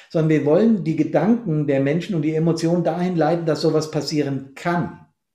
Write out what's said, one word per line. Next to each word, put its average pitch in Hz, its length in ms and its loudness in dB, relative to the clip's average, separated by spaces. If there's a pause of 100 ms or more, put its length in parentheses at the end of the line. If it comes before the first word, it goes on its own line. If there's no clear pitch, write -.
(100)
sondern 160 200 2
wir 143 160 2
wollen 190 380 4
die 151 120 -2
Gedanken 151 720 0
der 139 140 2
Menschen 165 340 -2
und 156 80 -2
die 156 120 -2
Emotionen 170 500 0
dahin 180 320 -2
leiten, 165 280 0
dass 151 160 -2
sowas 151 300 0
passieren 143 640 -4
kann. - 520 -6 (280)